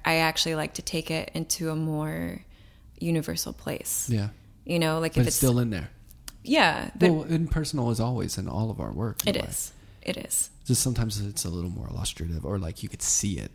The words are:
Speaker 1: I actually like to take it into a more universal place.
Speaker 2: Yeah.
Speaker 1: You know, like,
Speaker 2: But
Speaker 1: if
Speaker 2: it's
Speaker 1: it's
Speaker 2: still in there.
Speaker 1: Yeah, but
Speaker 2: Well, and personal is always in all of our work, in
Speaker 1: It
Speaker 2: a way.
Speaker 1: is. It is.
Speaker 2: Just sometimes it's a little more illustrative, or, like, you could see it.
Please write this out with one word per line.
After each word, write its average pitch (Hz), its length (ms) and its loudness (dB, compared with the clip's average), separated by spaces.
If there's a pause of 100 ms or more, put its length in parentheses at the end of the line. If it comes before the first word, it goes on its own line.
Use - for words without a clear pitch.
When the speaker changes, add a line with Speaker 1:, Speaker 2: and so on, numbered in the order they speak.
Speaker 1:
I 165 120 4
actually 160 400 2
like 156 180 -4
to - 80 -8
take - 280 -4
it 160 240 -4
into 165 360 -2
a 156 60 -2
more 156 680 -4 (560)
universal 165 540 0
place. - 560 -4
Speaker 2:
Yeah. 104 200 2 (360)
Speaker 1:
You 170 140 0
know, 160 200 2
like, 165 140 0
Speaker 2:
But 127 80 4
Speaker 1:
if 123 60 4
Speaker 2:
it's 156 80 2
Speaker 1:
it's - 20 2
Speaker 2:
still 123 220 6
in 120 100 2
there. 87 200 -4 (540)
Speaker 1:
Yeah, 233 560 4
but 180 120 8
Speaker 2:
Well, 156 120 2
and 160 260 2
personal 143 420 2
is 107 100 2
always 117 360 0
in 95 120 -4
all 107 200 0
of 107 120 -4
our 53 100 -4
work, 107 340 -2
in 214 40 4
Speaker 1:
It - 80 0
Speaker 2:
a - 60 0
way. - 40 -8
Speaker 1:
is. - 240 -6 (300)
It - 160 -4
is. - 340 -4 (160)
Speaker 2:
Just 123 160 4
sometimes 113 360 0
it's 101 260 -4
a 90 40 -4
little 87 220 -4
more - 160 -8
illustrative, 85 580 -4
or, 98 140 -2
like, 82 240 -6
you - 60 -8
could - 120 -12
see - 380 0
it. 50 160 -8